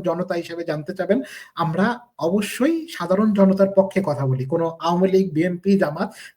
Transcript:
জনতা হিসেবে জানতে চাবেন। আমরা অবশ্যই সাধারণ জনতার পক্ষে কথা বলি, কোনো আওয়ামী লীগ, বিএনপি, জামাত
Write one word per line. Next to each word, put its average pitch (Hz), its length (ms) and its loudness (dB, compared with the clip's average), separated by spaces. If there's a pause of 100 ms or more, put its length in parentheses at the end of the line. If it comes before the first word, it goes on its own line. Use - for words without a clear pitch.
জনতা 180 340 -2
হিসেবে 170 280 -10
জানতে 151 280 -4
চাবেন। 220 220 0 (440)
আমরা 165 220 0 (420)
অবশ্যই 214 480 0 (220)
সাধারণ 190 360 2
জনতার 190 440 4
পক্ষে 190 220 2 (100)
কথা 139 220 -2
বলি, 131 140 -2
কোনো 165 200 -2 (200)
আওয়ামী 175 280 2
লীগ, 190 220 4
বিএনপি, 175 420 0
জামাত 160 320 -2 (280)